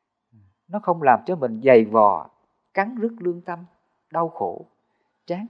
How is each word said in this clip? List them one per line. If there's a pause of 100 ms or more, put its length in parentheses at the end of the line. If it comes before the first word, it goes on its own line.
(680)
Nó
không
làm
cho
mình
dày
vò, (440)
cắn
rứt
lương
tâm, (460)
đau
khổ, (600)
chán